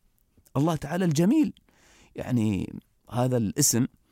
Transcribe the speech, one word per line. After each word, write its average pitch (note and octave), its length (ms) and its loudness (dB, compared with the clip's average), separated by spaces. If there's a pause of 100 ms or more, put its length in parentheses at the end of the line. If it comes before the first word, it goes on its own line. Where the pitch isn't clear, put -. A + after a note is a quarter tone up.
(560)
الله D#3 200 0
تعالى E3+ 280 -4
الجميل. F#3 480 2 (600)
يعني G#2+ 680 -2 (300)
هذا B2+ 260 -2
الاسم A#2+ 500 0 (240)